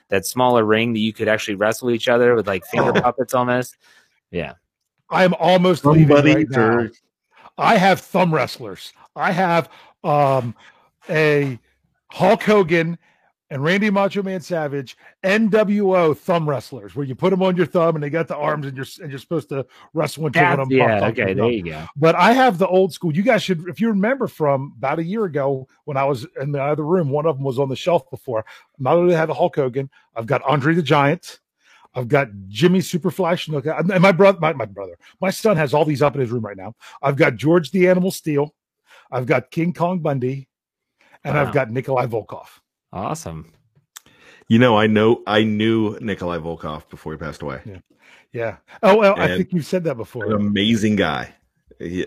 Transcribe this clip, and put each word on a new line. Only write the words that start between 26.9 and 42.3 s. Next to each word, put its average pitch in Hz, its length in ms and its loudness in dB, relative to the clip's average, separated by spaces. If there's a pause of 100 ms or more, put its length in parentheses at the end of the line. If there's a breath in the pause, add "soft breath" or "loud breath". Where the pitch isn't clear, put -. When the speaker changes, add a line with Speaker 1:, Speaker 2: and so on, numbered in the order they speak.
Speaker 2:
one 147 160 -2
of 156 120 0
'em 139 60 -8
was 135 160 -4
on 139 100 0
the 131 60 -6
shelf - 340 -2
before. 117 360 -8 (340 loud breath)
Not 139 160 2
only 175 180 4
have 160 160 0
a 156 40 -4
Hulk 165 240 -2
Hogan, 135 320 -2 (260 soft breath)
I've 113 120 -8
got 123 160 0
Andre 143 300 2
the 170 100 2
Giant. 143 560 0 (560 soft breath)
I've 127 120 -6
got 139 220 0 (180)
Jimmy 165 320 2
Superfly 175 560 -2
Snuka. 151 440 -6
And 180 220 0
my 196 100 8
brother, 196 280 4
my, 156 140 0
my 123 120 -8
brother, 98 320 -14 (240 soft breath)
my 185 100 0
son 208 260 0
has 147 160 0
all 151 120 4
these 151 160 -2
up 147 140 2
in 139 60 -2
his 117 100 -4
room 117 140 -4
right 101 120 -12
now. 95 180 -14 (260 loud breath)
I've 143 160 0
got 143 180 4
George 151 360 0
the 180 180 4
Animal 185 220 2
Steele. 151 420 -4 (580 soft breath)
I've 131 140 -4
got 127 260 -2
King 165 220 -2
Kong 175 260 -2
Bundy. 135 480 -4 (760 soft breath)
And 143 160 -4
I've 143 80 0
Speaker 1:
Wow. - 60 -6
Speaker 2:
got 131 180 -2
Nikolai 127 340 -2
Volkov. 107 400 -8 (480)